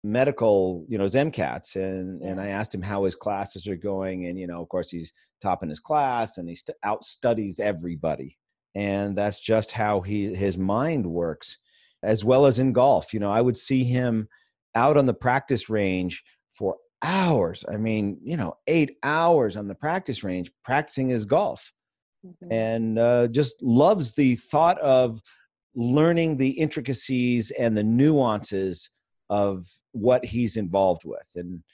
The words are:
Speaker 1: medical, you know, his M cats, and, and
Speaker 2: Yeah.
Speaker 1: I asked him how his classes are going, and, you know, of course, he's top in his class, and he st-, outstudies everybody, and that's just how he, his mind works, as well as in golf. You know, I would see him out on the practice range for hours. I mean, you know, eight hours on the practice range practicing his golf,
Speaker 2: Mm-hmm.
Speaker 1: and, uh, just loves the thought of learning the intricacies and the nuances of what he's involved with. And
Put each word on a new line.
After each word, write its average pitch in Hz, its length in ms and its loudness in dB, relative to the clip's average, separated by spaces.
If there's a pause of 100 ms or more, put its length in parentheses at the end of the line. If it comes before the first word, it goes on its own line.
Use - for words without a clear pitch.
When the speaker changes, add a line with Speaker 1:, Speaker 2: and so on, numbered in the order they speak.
Speaker 1:
medical, 104 840 2
you 110 100 -6
know, 98 60 0
his 98 120 -2
M 147 160 2
cats, - 440 -6
and, 95 460 -6
and 92 160 -6
Speaker 2:
Yeah. 95 60 -6
Speaker 1:
I 104 60 -6
asked 101 240 -6
him 95 80 -8
how 101 220 -2
his 92 120 0
classes 98 520 -6
are 98 80 -4
going, 95 520 -6
and, 90 120 -6
you 90 80 -8
know, 85 140 -10
of 82 80 -12
course, 90 220 -4
he's 82 200 -12 (300)
top 95 220 -2
in 80 60 -6
his 76 100 -10
class, 127 580 -2
and 87 100 -10
he 85 80 -12
st-, - 300 -14
outstudies 107 760 -2
everybody, 82 800 -4 (360)
and 101 420 -2
that's 101 240 -2
just 110 320 0
how 107 300 0
he, 101 320 -4
his 95 240 0
mind 113 480 0
works, 82 520 -6 (460)
as 107 220 0
well 127 200 6
as 123 140 4
in 131 140 2
golf. 123 400 4
You 107 60 -4
know, 101 120 -2
I 110 100 2
would 123 160 2
see 131 260 0
him 123 440 0 (480)
out 135 220 4
on 135 80 6
the 120 80 2
practice 123 560 -2
range 92 540 -2 (300)
for 95 240 -4 (240)
hours. 156 680 0
I 104 80 -6
mean, 107 460 -2
you 156 140 -6
know, 92 180 -4 (120)
eight 156 360 2
hours 147 540 2
on 104 100 -8
the 98 80 -8
practice 156 480 -6
range 90 260 -4 (140)
practicing 131 460 -2
his 113 160 -2
golf, 160 460 0 (540)
Speaker 2:
Mm-hmm. 175 260 -14
Speaker 1:
and, 113 460 0
uh, 120 300 4
just 127 340 -2
loves 139 540 4
the 131 200 4
thought 165 440 2
of 127 420 4 (540)
learning 151 600 2
the 135 120 2
intricacies 123 1000 -2
and 117 260 0
the 104 60 2
nuances 110 1040 2 (400)
of 101 380 0 (240)
what 123 340 2
he's 113 320 -4
involved 95 480 2
with. 53 300 -12
And 87 260 -10 (120)